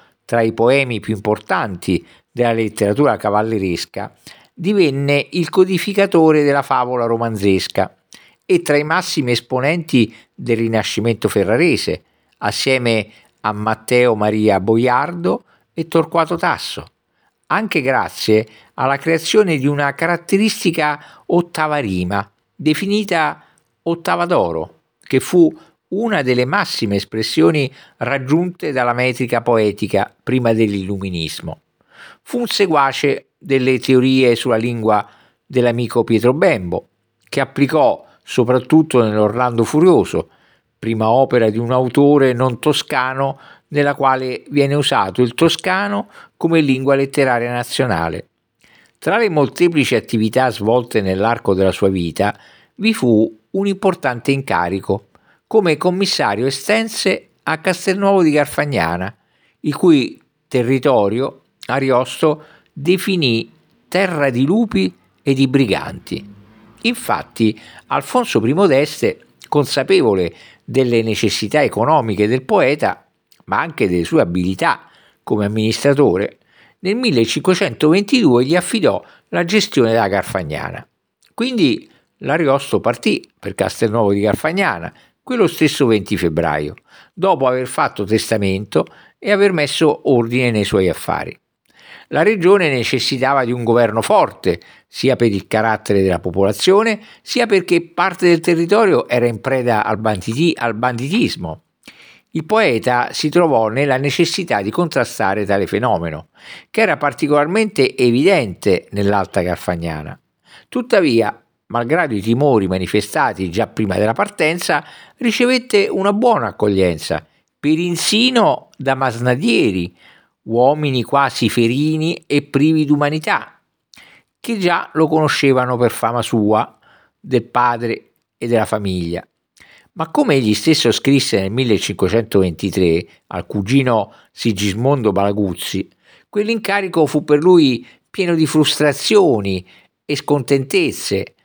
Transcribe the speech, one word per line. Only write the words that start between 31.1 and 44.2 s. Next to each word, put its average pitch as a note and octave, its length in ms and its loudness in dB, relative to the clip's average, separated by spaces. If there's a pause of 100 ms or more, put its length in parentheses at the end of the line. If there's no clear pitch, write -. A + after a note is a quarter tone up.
Fu - 160 -6
un A#3+ 80 -4
seguace C#3+ 800 0 (100)
delle C3 420 0
teorie C3 560 4
sulla A#2+ 200 0
lingua A2 520 0 (380)
dell'amico A#2+ 580 0
Pietro A#2 300 2
Bembo, A#2 540 -2 (420)
che C3+ 120 -2
applicò C3+ 600 0 (200)
soprattutto B2+ 800 2
nell'Orlando A2+ 640 0
Furioso, D3 640 2 (500)
prima A2 300 -2
opera A#2+ 420 2
di A2 80 -4
un A#2+ 120 -4
autore C3+ 640 4
non A#2+ 260 -2
toscano C3+ 800 -2 (280)
nella C#3+ 260 0
quale C3 560 -2